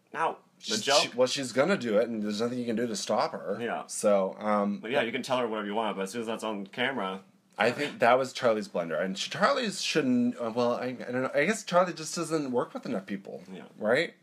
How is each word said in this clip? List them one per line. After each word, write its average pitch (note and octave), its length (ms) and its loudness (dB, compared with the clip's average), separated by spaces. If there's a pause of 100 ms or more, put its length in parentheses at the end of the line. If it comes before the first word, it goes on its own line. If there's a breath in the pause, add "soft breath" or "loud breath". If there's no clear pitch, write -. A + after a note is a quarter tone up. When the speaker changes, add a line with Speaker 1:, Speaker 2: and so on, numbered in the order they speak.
(120)
Speaker 1:
"No, D3+ 260 -2 (220)
the - 60 -20
Speaker 2:
She's, G#2+ 160 -2
Speaker 1:
joke." C#3 200 6
Speaker 2:
she, C#3+ 140 0
well, B2 120 4
she's B2+ 240 -4
gonna D3 260 4
do A#2 220 2
it, A#2 100 4
and A2+ 140 -2
there's G#2 180 -2
nothing A#2+ 160 -2
you B2 80 -4
can A#2 100 0
do A#2+ 120 0
to A2 80 -4
stop A#2 380 0
her. G2+ 280 -6
Speaker 1:
Yeah. F#2+ 260 -4
Speaker 2:
So, G2 520 2
um, G2+ 400 2
Speaker 1:
But G#2 100 -6
yeah, C#3 120 2
you A#2 100 0
can B2 100 -4
tell B2+ 160 0
her B2 100 0
whatever G#2+ 200 -2
you G2+ 80 -4
want, G#2+ 220 0
but G2 60 -2
as F#2+ 80 -6
soon A#2+ 100 -6
as A2 60 -6
that's G#2+ 160 -4
on G#2 240 -4
camera. A2 540 -2 (380)
Speaker 2:
I A2 120 4
think - 280 -4
that B2 180 6
was C3 140 0
Charlie's G#2+ 380 0
blunder. E2+ 260 -2
And F#2+ 220 -2
sh-, - 120 -4
Charlie's A3+ 520 0
shouldn't, B2 580 2
uh, A#2 160 -4
well, A#2+ 200 2
I, B2 200 -4 (120)
I A#2+ 40 -8
don't B2+ 120 -2
know. C3 120 -4
I C#3+ 80 4
guess G#3 220 -2
Charlie F3 280 4
just D#3 220 -10
doesn't D3+ 380 -2
work C3+ 200 -2
with B3+ 120 -10
enough A2 200 -4
people. - 380 -10 (100)
Speaker 1:
Yeah. F2 100 -14 (140)
Speaker 2:
Right? A#2+ 460 2